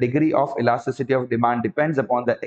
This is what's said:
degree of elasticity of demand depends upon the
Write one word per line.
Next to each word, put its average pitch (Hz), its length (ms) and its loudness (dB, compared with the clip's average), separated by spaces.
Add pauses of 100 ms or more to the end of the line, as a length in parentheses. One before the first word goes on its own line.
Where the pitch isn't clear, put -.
degree 151 280 2 (120)
of - 200 -4
elasticity 127 560 0
of 123 140 -4
demand 120 340 0
depends 147 380 0
upon 123 240 -2
the 113 160 0